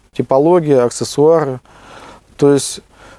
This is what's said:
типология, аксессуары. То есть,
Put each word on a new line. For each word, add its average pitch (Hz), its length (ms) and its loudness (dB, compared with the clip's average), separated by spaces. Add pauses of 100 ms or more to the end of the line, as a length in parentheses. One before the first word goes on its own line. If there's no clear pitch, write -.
(140)
типология, 143 720 0
аксессуары. 143 760 -2 (760)
То 143 160 2
есть, - 280 -2 (400)